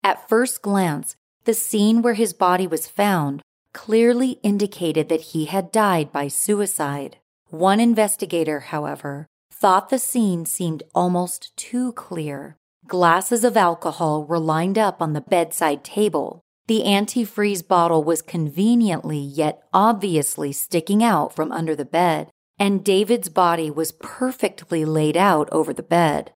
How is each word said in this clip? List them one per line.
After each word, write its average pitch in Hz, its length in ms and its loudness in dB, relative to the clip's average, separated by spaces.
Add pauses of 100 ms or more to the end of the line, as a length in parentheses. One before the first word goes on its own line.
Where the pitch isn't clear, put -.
At - 240 -2
first 240 340 -2
glance, 180 540 -2 (280)
the 226 100 0
scene 220 460 2
where 233 140 0
his 208 180 -2
body 180 360 0
was 160 180 -4
found 160 560 -2 (300)
clearly 240 680 2
indicated 190 680 0
that - 240 -2
he 156 140 -2
had 185 260 -4
died 185 400 2
by 143 160 -4
suicide. 143 880 -4 (320)
One 190 300 2
investigator, 190 800 0
however, 147 680 -8 (260)
thought 190 380 2
the 262 80 0
scene 185 480 -2
seemed 160 380 -4 (100)
almost 180 600 -2
too 247 360 -6
clear. 151 640 -10 (300)
Glasses 180 560 2
of 226 140 2
alcohol 165 680 0
were 165 140 -2
lined 165 400 0
up 196 240 0
on 156 100 -2
the 151 80 -2
bedside 160 600 0
table. 185 580 -2 (280)
The 220 140 2
antifreeze 202 840 -2
bottle 170 360 4
was 160 200 0
conveniently 175 960 0
yet 143 440 -4 (100)
obviously 185 800 0
sticking 190 500 0
out 185 320 0
from 156 180 -4
under 160 220 -4
the 143 100 -6
bed, 160 440 0 (300)
and 202 260 0
David's 202 440 2
body 170 420 0
was 156 220 -4
perfectly - 920 -4
laid 156 320 0
out 170 340 4
over 156 220 0
the 139 100 -8
bed. 156 540 2